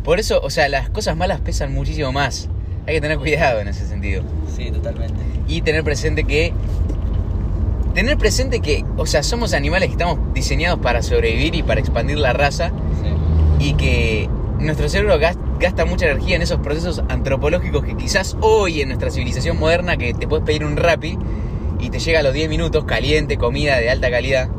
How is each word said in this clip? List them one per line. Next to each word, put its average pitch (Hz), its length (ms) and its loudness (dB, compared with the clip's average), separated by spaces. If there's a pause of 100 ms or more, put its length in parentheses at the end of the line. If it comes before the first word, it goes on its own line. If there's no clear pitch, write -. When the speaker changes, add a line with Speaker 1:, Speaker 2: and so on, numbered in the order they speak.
Speaker 1:
Por 165 160 2
eso, 214 240 2
o 139 60 -4
sea, 147 180 2
las 135 220 -2
cosas 196 260 -2
malas 165 240 -2
pesan 147 340 -2
muchísimo 139 380 -2
más. 139 380 -2 (380)
Hay 156 80 -2
que 156 60 0
tener 151 180 -2
cuidado 139 420 2
en 101 80 -4
ese - 180 -4
sentido. 101 360 -2 (320)
Speaker 2:
Sí, 131 160 -4
totalmente. - 500 -4 (260)
Speaker 1:
Y 165 140 0
tener 156 220 2
presente 151 420 0
que, 156 280 2 (1400)
tener 233 240 2
presente 220 440 0
que, 147 240 0 (120)
o 151 80 0
sea, 151 180 2
somos 233 300 0
animales 156 360 2
que - 40 -4
estamos 165 240 0 (160)
diseñados 156 460 0
para 117 220 2
sobrevivir 117 540 2
y 156 80 0
para 110 160 2
expandir 120 380 0
la 151 160 2
raza. 143 360 0
Speaker 2:
Sí. - 1000 2
Speaker 1:
Y 147 60 2
que 110 560 2 (300)
nuestro 147 300 0
cerebro 190 300 4
gas-, 165 180 2 (220)
gasta 180 260 2
mucha 175 200 0
energía 143 320 0
en 165 40 2
esos 165 200 0
procesos 156 480 -2
antropológicos 143 760 0
que - 140 -4
quizás - 440 -2
hoy 202 400 4
en 135 80 -2
nuestra 127 220 -2
civilización 131 480 -2
moderna 165 380 2
que 127 160 -2
te 151 140 -4
puedes 156 180 0
pedir 151 200 0
un 147 120 -2
Rappi 156 400 0 (640)
y - 100 -4
te - 100 -4
llega 160 200 2
a 147 40 2
los 135 100 2
diez 156 160 -2
minutos 156 360 0
caliente, 139 520 0
comida 131 400 0
de 117 120 2
alta 127 200 2
calidad. 123 500 0